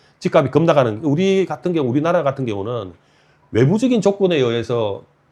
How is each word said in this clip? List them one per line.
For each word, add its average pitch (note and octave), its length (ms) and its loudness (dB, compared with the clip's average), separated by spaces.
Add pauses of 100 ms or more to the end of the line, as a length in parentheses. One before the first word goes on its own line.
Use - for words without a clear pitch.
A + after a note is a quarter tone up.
(180)
집값이 D#3+ 320 2
급락하는, D3 560 2
우리 F#3+ 400 0
같은 E3 260 -6
경우, D#3 160 -2
우리나라 D3+ 360 0
같은 C3+ 240 -2
경우는 G2+ 460 -6 (580)
외부적인 G#3+ 500 2
조건에 G3 360 2
의해서 A#2 680 -2 (280)